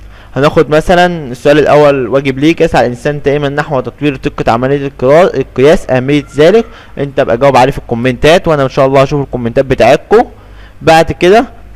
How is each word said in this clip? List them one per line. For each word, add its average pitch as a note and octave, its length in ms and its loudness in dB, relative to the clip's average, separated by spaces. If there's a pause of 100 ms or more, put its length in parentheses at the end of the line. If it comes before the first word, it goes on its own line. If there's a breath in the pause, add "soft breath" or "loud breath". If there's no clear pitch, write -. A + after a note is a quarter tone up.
(360 soft breath)
هناخد D3 340 0
مثلًا E3+ 640 0
السؤال C#3+ 260 0
الاول C#3+ 500 2
واجب C3+ 300 -2
ليك، D#3 220 0
يسعى D#3+ 260 2
الانسان C#3+ 380 -6
دائمًا C#3+ 240 -2
نحو C#3+ 320 -4
تطوير C3+ 360 -6
دقه C3 360 -4
عمليه C3+ 340 -2
القرا-، C#3+ 480 0
القياس، C3+ 560 0
اهميه C3+ 340 -2 (120)
ذلك. F#3 280 2 (340 loud breath)
انت C#3 220 -6
بقى A#2 160 0
جاوب C3+ 200 2
عليه B2+ 160 2
في - 60 -10
الكومنتات، B2+ 680 -2
وانا D3 140 0
ان C3+ 60 -2
شاء C3+ 180 0
الله C3+ 160 2
هشوف C#3+ 200 -2
الكومنتات B2 420 -4
بتاعتكم. C3 600 2 (580 soft breath)
بعد D#3+ 300 2
كده G3 320 2 (320)